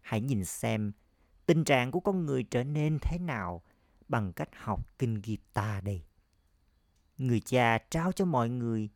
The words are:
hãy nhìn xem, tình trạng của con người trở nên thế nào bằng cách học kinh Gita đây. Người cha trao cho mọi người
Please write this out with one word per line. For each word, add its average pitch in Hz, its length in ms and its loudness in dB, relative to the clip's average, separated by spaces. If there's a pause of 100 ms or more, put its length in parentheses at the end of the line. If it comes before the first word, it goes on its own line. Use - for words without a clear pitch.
hãy - 200 -2
nhìn 117 240 0
xem, 107 480 -2 (540)
tình 160 180 6
trạng 131 260 4
của 175 100 0
con 185 260 0
người 131 180 0
trở 123 200 0
nên 151 380 0
thế 170 160 0
nào 104 440 -4 (460)
bằng 104 240 0
cách - 240 -6
học - 420 -6
kinh 113 260 0
Gita 104 560 -4
đây. 95 240 -6 (1120)
Người 120 220 2
cha 117 380 4
trao 170 340 -2
cho 196 120 0
mọi 127 240 2
người 117 480 -2